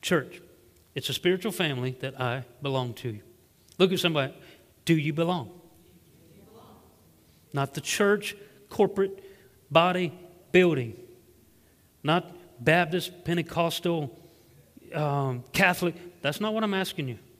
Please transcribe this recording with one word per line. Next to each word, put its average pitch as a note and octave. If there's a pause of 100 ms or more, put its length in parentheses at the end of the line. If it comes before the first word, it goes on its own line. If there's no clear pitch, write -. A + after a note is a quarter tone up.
Church, - (540)
it's -
a C3+
spiritual F3+
family B2+
that C3
I B2+ (160)
belong C3
to. G#2+ (580)
Look F3+
at F#3
somebody. D#3 (520)
Do E3+
you D3+
belong? E3 (2000)
Not C#3
the D3+
church, G3+ (360)
corporate, G3 (480)
body, F3 (400)
building. D3+ (1040)
Not E3+ (300)
Baptist, E3
Pentecostal, E3+ (760)
um, C#3
Catholic. F3+ (260)
That's D3
not G#3+
what A3
I'm G3+
asking F#3
you. A2+ (200)